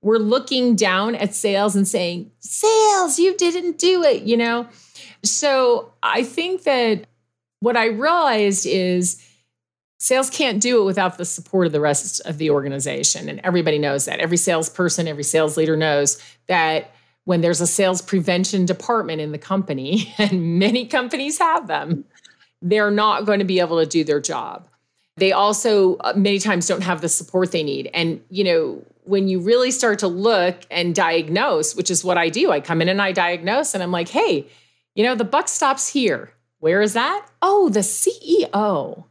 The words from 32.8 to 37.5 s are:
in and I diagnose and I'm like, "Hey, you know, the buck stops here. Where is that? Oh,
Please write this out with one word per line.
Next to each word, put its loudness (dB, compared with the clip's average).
in 0
and 0
I -2
diagnose -2
and -4
I'm -4
like, -2
"Hey, 0
you 0
know, 0
the -2
buck 0
stops 0
here. -2
Where 2
is 0
that? -2
Oh, 4